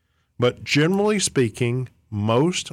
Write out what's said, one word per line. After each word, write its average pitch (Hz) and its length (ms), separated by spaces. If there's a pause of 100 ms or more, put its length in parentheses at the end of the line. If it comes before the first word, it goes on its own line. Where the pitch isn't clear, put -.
(380)
But 123 240
generally 196 560
speaking, 123 720 (220)
most 113 640